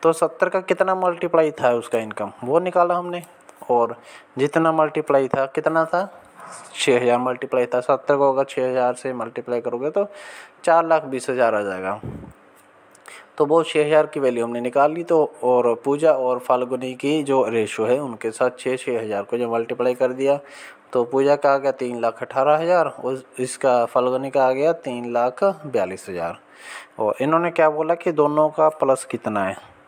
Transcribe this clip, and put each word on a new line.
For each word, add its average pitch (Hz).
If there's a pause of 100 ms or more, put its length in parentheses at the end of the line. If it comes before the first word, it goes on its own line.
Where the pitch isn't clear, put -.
तो 165
सत्तर 165
का 190
कितना 185
multiply 170
था 131
उसका 120
income, 107 (120)
वो 139
निकाला 180
हमने, 175 (460)
और 117 (420)
जितना 160
multiply 151
था, 135
कितना 160
था? 180 (540)
छः 123
हज़ार 123
multiply 127
था। 123
सत्तर 139
को 139
अगर 135
छः 127
हज़ार 123
से 131
multiply 120
करोगे 120
तो 202 (560)
चार 165
लाख 160
बीस 131
हज़ार 120
आ 104
जाएगा। 95 (1400)
तो 151
वो 156
छः 151
हज़ार 151
की 151
value 120
हमने 120
निकाल 139
ली। 170
तो 165 (100)
और 123
पूजा 147
और 127
फाल्गुनी 127
की 143
जो 135
रेशियो 110
है 127
उनके 117
साथ 127 (100)
छः, 131
छः 123
हज़ार 104
को 120
जो 120
multiply 117
कर 127
दिया, 135 (540)
तो 123
पूजा 135
का 139
आ 139
गया 135
तीन 123
लाख 113
अठारह 139
हज़ार 165
और 131 (160)
इसका 127
फाल्गुनी 131
का 131
आ 131
गया 143
तीन 120
लाख 120
बयालीस 127
हज़ार। 85 (600)
और 104
इन्होंने 165
क्या 160
बोला 160
कि 170
दोनों 151
का 156
plus 135
कितना 107
है? - (120)